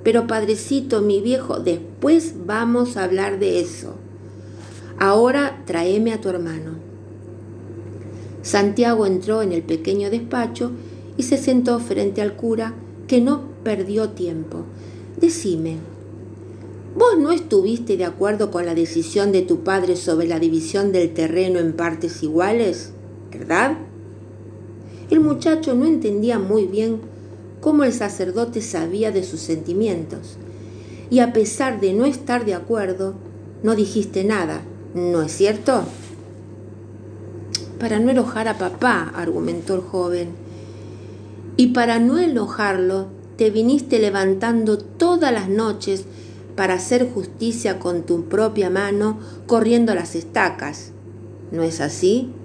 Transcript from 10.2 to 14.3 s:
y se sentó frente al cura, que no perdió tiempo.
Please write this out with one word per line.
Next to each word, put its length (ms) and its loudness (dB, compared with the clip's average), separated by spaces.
y 80 -2
se 120 4
sentó 440 2
frente 420 -2
al 140 -2
cura, 380 -2
que 120 6
no 220 2
perdió 460 0
tiempo. 500 -6